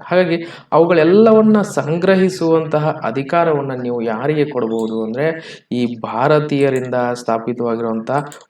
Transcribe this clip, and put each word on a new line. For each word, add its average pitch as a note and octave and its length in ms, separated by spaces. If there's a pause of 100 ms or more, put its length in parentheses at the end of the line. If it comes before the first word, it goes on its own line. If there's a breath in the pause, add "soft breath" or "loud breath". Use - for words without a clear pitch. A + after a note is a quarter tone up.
ಹಾಗಾಗಿ E3+ 400 (280 loud breath)
ಅವುಗಳೆಲ್ಲವನ್ನ G3+ 880
ಸಂಗ್ರಹಿಸುವಂತಹ D#3+ 1400
ಅಧಿಕಾರವನ್ನ C#3 680 (100)
ನೀವು A#2+ 200
ಯಾರಿಗೆ C3+ 480
ಕೊಡಬಹುದು A2+ 540
ಅಂದ್ರೆ D#3 540 (140)
ಈ A#2+ 280
ಭಾರತೀಯರಿಂದ C3+ 920
ಸ್ಥಾಪಿತವಾಗಿರುವಂತಹ A#2 1300 (260 loud breath)